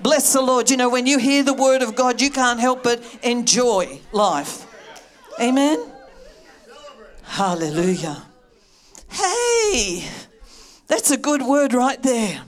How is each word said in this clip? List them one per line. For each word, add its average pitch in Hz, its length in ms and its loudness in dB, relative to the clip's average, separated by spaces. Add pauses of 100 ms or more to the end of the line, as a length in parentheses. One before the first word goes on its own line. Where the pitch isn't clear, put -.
Bless 277 320 2
the 269 100 2
Lord. 254 280 2
You 269 60 2
know, 247 120 2
when 247 180 0
you 277 120 4
hear 277 240 2
the 277 120 2
word 262 280 4
of 220 120 -4
God, 247 260 0
you 277 100 2
can't 247 300 0
help 254 220 0
but 240 200 0 (200)
enjoy 233 760 0 (120)
life. 180 540 0 (760)
Amen. 277 380 2 (1400)
Hallelujah. 170 1000 -2 (840)
Hey, 392 1000 0 (800)
that's 381 240 0
a 277 60 2
good 285 260 0
word 277 300 2
right 247 300 0
there. 226 460 -2